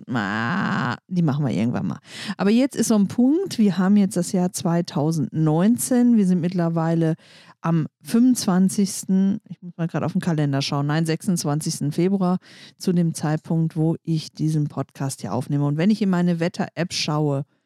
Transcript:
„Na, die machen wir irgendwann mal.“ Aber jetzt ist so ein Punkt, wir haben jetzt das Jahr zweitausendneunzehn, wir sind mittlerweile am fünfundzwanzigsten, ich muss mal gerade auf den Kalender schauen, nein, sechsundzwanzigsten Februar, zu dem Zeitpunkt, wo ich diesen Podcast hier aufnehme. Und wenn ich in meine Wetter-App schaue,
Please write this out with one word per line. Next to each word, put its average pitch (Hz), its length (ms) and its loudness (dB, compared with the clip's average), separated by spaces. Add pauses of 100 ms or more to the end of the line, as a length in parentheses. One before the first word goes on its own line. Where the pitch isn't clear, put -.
„Na, 110 880 -2 (140)
die 180 140 0
machen 147 220 0
wir 123 60 -2
irgendwann 107 360 -2
mal.“ 71 120 -6 (380)
Aber 196 140 0
jetzt 247 260 2
ist 233 100 0
so 226 80 2
ein 196 140 2
Punkt, 302 500 0
wir 208 180 4
haben 196 200 4
jetzt 196 180 2
das 175 160 -2
Jahr 180 220 0
zweitausendneunzehn, 170 1600 2
wir 208 100 4
sind 180 140 4
mittlerweile 165 760 0 (440)
am 165 280 0 (140)
fünfundzwanzigsten, 196 1500 2
ich - 140 -16
muss 175 160 -16
mal 165 100 -4
gerade - 180 -4
auf 165 60 -2
den 185 80 0
Kalender 147 420 0
schauen, 143 260 -2
nein, 156 180 0
sechsundzwanzigsten 156 880 -2
Februar, 185 460 0 (380)
zu - 140 -2
dem 170 220 2
Zeitpunkt, 160 640 -2
wo 160 260 0
ich 160 300 -4
diesen 151 340 -2
Podcast - 540 -8
hier 95 120 -8
aufnehme. 143 320 -2
Und 143 120 -2
wenn 180 120 0
ich 214 120 0
in 196 80 0
meine 175 320 0
Wetter-App 175 500 -6
schaue, 151 540 -2 (200)